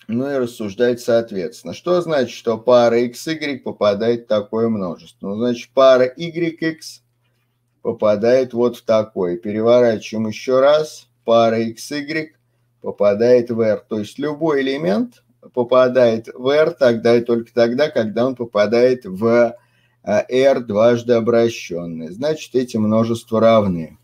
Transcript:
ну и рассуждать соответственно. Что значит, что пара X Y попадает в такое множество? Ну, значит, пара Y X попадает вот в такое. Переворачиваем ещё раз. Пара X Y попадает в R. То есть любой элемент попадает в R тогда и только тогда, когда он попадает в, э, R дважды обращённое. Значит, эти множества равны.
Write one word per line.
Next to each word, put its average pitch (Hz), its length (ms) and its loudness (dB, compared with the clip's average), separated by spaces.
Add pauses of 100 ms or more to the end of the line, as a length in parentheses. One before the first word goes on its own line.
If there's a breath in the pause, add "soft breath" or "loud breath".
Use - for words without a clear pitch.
ну 127 240 -6
и 139 60 -4
рассуждать 120 640 -4
соответственно. 107 720 -4
Что 180 280 -2
значит, 147 300 -2
что 117 260 -4
пара 120 440 4
X 123 260 -6
Y 151 320 -6
попадает 113 640 -2
в - 40 -20
такое 110 400 -2
множество? 90 600 -8
Ну, 101 100 -6
значит, 120 360 -4
пара 131 320 6
Y 165 440 -6
X - 540 -8 (800)
попадает 113 720 0
вот 120 240 0
в - 60 -20
такое. 104 540 -2
Переворачиваем 110 920 0
ещё 127 320 -2
раз. 151 480 0 (180)
Пара 113 360 2
X 117 300 -8
Y 151 420 -6 (480)
попадает 110 680 2
в 113 100 -2
R. 107 260 0
То 110 120 -6
есть 104 180 -10
любой 147 440 -2
элемент 170 600 -4 (300)
попадает 123 800 2
в 127 160 -6
R 151 220 2
тогда 117 440 2
и 120 60 2
только 117 320 -4
тогда, 123 360 0
когда 113 360 -2
он 131 100 -4
попадает 117 680 0
в, 113 500 0 (480 soft breath)
э, - 240 -2
R 131 340 2
дважды 117 520 0
обращённое. 95 960 -2
Значит, 147 440 -8
эти 123 220 -2
множества 110 600 -2
равны. 101 640 0